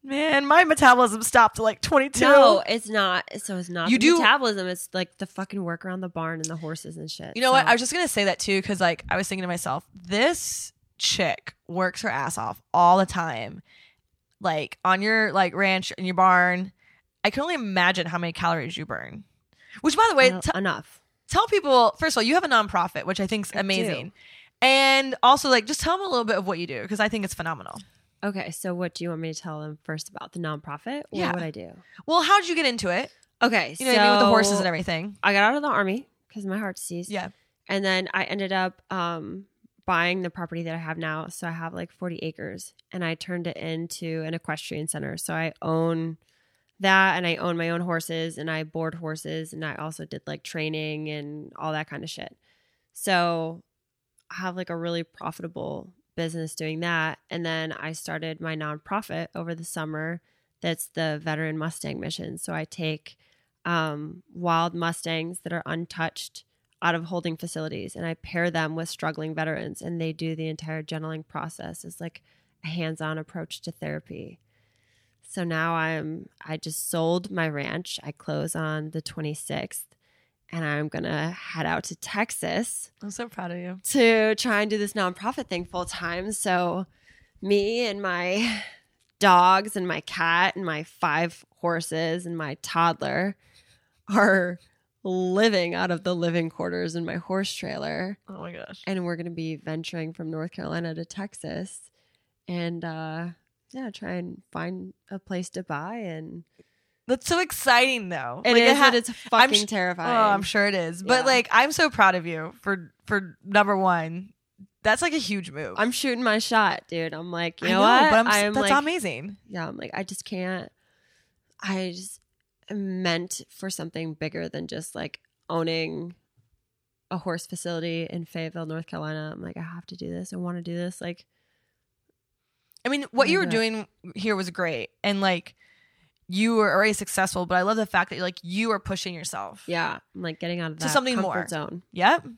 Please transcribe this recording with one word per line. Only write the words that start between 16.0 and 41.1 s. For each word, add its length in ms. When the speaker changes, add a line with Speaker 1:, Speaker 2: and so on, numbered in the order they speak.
Speaker 1:
your 100
barn. 580
I 60
can 120
only 120
imagine 540
how 100
many 140
calories 440
you 80
burn. 400
Which, 160
by 140
the 60
way, 160
Speaker 2:
Uh, 80
Speaker 1:
t- 140
Speaker 2:
enough. 460
Speaker 1:
tell 180
people, 520
first 180
of 20
all, 60
you 100
have 100
a 40
nonprofit, 560
which 160
I 60
think's 240
Speaker 2:
I 40
do. 60
Speaker 1:
amazing. 520
And 640
also, 260
like, 180
just 140
tell 160
them 100
a 40
little 140
bit 120
of 100
what 120
you 80
do, 200
'cause 140
I 80
think 160
it's 100
phenomenal. 460
Speaker 2:
Okay, 280
so 220
what 200
do 80
you 80
want 100
me 140
to 60
tell 200
them 220
first 260
about 240
the 60
nonprofit? 640
Or 60
Speaker 1:
Yeah. 140
Speaker 2:
what 100
I 80
do? 220
Speaker 1:
Well, 160
how 160
did 100
you 60
get 120
into 220
it? 220
Speaker 2:
Okay, 360
Speaker 1:
You 80
know 60
what 80
I 40
mean, 80
with 80
the 60
horses 260
Speaker 2:
so 60
Speaker 1:
and 100
everything. 560
Speaker 2:
I 80
got 180
out 60
of 60
the 60
Army 380
'cause 140
my 120
heart 180
disease. 340
Speaker 1:
Yeah. 200
Speaker 2:
And 160
then 300
I 100
ended 280
up, 280
um, 540
buying 380
the 80
property 320
that 120
I 40
have 200
now. 280